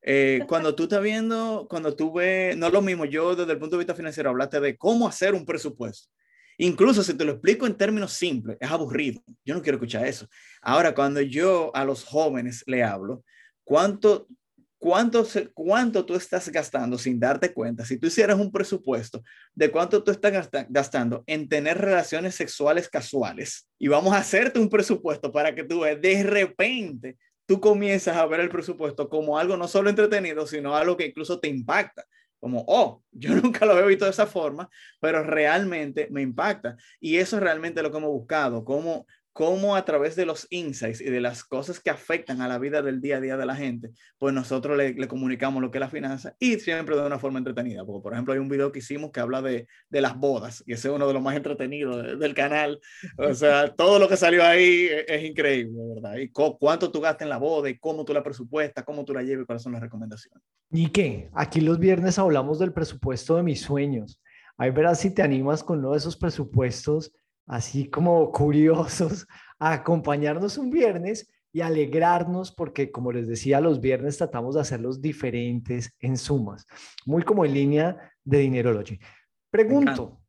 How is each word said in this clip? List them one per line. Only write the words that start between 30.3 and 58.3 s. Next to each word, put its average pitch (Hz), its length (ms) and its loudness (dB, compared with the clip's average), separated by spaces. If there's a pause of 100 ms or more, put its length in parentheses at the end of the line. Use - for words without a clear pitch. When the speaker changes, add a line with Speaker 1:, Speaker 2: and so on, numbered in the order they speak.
Speaker 1:
sino 143 300 -4
algo 170 220 2
que 170 100 -2
incluso 156 320 -6
te 160 80 -6
impacta. 143 580 -2 (360)
Como, 123 280 -6
"Oh, 185 420 2
yo 120 200 -8
<laughs> 254 120 4
nunca 233 240 2
lo 214 60 6
había 185 140 6
visto 196 180 4
de 196 80 2
esa 208 140 2
forma, 160 420 -6 (320)
pero 156 240 0
realmente 156 880 0
me 139 100 -4
impacta". 131 540 -4 (240)
Y 160 160 0
eso 185 200 2
es 202 60 0
realmente 165 400 -2
lo 151 80 -2
que 156 80 -8
hemos 151 140 -4
buscado, 123 520 -2
cómo, 156 420 -4 (260)
cómo 196 440 0
a 185 80 0
través 156 320 0
de 180 100 0
los 156 240 -8
insights 135 500 -8
y 135 100 -6
de 127 100 0
las 120 240 -6
cosas 147 340 -8
que - 120 -2
afectan 147 500 -6
a 127 80 -4
la 123 100 -4
vida 143 240 -2
del 135 180 -4
día 139 180 -2
a - 20 -4
día 131 160 -4
de 131 100 -4
la 131 80 -4
gente, 120 360 -8 (280)
pues 139 160 0
nosotros 135 420 -2
le, 135 180 0
le 131 120 -6
comunicamos 131 560 -4
lo 123 80 -4
que 135 80 -6
es - 20 -2
la 135 80 -4
finanza 135 520 -10
y 240 180 2
siempre 160 380 -2
de 143 100 0
una 143 140 -4
forma 135 180 -4
entretenida. 120 460 -6
Porque, 101 180 -12
por 104 100 -8
ejemplo, 123 220 -2
hay 135 60 0
un 135 80 -4
video 139 240 0
que 135 80 -10
hicimos 143 320 -10
que 127 80 -6
habla 127 200 -2
de, 127 280 -4 (200)
de 143 120 0
las 131 160 2
bodas 127 500 -2
y 120 60 -8
ese 117 160 -6
es 143 60 -2
uno 143 120 0
de 139 80 2
los 131 80 -2
más 135 140 -2
entretenidos 139 640 -6
de, 123 140 -8
del 147 180 -2
canal. 147 460 -2 (360)
O 143 180 0
sea, 143 340 4
Speaker 2:
<laughs> - 80 -8
Speaker 1:
todo 202 240 6
lo 190 80 6
que 190 80 4
salió 175 280 6
ahí 175 460 8
es, 156 160 -2
es 156 180 -2
increíble, 135 580 -2 (120)
¿verdad? 110 220 -10
Y 131 140 -8
co-, 147 280 0
cuánto 160 320 2
tú 151 100 -4
gastas 156 220 -2
en 151 80 -6
la 123 80 -4
boda 143 320 -2
y 123 80 -10
cómo 156 260 -6
tú 147 80 -6
la 143 120 0
presupuestas, 139 600 -6